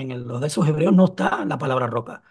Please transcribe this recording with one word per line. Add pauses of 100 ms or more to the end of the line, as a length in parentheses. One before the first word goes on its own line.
en
el,
los
de
esos
hebreos
no
está
la
palabra
roca.